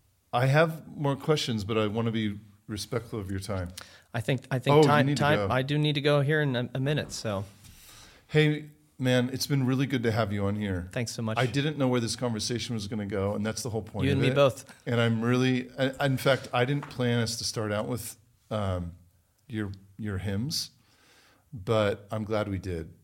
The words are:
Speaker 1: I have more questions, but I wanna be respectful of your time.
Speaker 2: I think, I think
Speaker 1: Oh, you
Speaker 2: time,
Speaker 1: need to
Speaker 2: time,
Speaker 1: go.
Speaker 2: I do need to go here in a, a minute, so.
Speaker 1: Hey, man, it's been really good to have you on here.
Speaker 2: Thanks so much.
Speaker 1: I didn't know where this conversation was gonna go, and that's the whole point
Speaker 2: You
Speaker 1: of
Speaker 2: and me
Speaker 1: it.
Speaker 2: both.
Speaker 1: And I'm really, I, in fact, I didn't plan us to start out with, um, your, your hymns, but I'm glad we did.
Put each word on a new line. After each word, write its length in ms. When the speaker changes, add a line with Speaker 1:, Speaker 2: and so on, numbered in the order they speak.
Speaker 1:
I 140
have 500
more 200
questions, 480
but 120
I 120
wanna 220
be 280
respectful 540
of 100
your 100
time. 280
Speaker 2:
I 80
think, 180
I 80
think 180
Speaker 1:
Oh, 40
you 60
Speaker 2:
time, 180
Speaker 1:
need 140
to 40
Speaker 2:
time, 140
Speaker 1:
go. 60
Speaker 2:
I 60
do 160
need 200
to 40
go 220
here 180
in 160
a, 160
a 80
minute, 320
so. 320
Speaker 1:
Hey, 360
man, 360
it's 120
been 200
really 180
good 200
to 80
have 200
you 140
on 100
here. 360
Speaker 2:
Thanks 200
so 80
much. 160
Speaker 1:
I 80
didn't 320
know 120
where 120
this 160
conversation 580
was 140
gonna 160
go, 300
and 100
that's 180
the 60
whole 140
point 240
Speaker 2:
You 60
Speaker 1:
of 40
Speaker 2:
and 60
me 60
Speaker 1:
it. 60
Speaker 2:
both. 300
Speaker 1:
And 120
I'm 220
really, 480
I, 280
in 100
fact, 380
I 100
didn't 240
plan 300
us 180
to 80
start 260
out 160
with, 300
um, 420
your, 220
your 180
hymns, 540
but 580
I'm 140
glad 240
we 100
did. 300